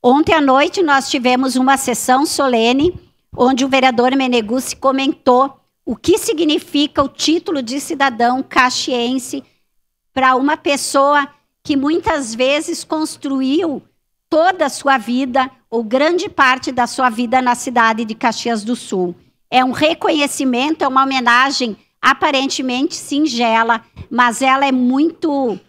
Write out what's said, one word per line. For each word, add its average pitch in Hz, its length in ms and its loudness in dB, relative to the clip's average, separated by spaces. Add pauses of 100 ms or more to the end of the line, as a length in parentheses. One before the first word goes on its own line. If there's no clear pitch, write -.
Ontem 285 300 4
à 320 60 2
noite 294 440 2
nós 277 260 0
tivemos 254 460 0
uma 262 220 2
sessão 254 460 0
solene, 269 680 0 (420)
onde 262 300 2
o 269 40 -4
vereador 254 460 2
Meneguzzi 247 600 -2
comentou 269 840 0 (260)
o 240 120 -6
que 427 240 0
significa 302 840 -2
o 277 80 0
título 311 540 -2
de 247 160 -6
cidadão 262 640 0
caxiense 254 1000 -2 (680)
pra 262 220 2
uma 285 200 2
pessoa 285 720 0 (360)
que 302 120 -2
muitas 277 600 -2
vezes 285 480 -2
construiu 277 1000 -4 (480)
toda 330 380 2
a - 20 -2
sua 269 280 0
vida, 254 540 -2 (180)
ou 233 140 -2
grande 311 460 0
parte 262 420 2
da 240 160 0
sua 254 220 0
vida, 240 320 0
na 247 120 0
cidade 233 520 0
de 220 100 -8
Caxias 233 480 -2
do 233 140 -4
Sul. 180 360 -4 (360)
É 254 140 2
um 262 80 0
reconhecimento, 294 1120 -2
é - 20 0
uma 262 160 2
homenagem 254 720 0 (260)
aparentemente 269 920 -2
singela, 233 840 0 (280)
mas 240 320 0
ela 269 240 2
é 269 60 0
muito 269 960 0